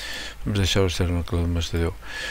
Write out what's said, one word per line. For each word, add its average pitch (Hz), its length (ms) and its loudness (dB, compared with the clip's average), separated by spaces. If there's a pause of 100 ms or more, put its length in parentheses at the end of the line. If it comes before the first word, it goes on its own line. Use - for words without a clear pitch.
(440)
vamos 104 160 0
deixar 95 220 4
o 95 40 4
esternocleidomastoideu. 85 1080 0 (380)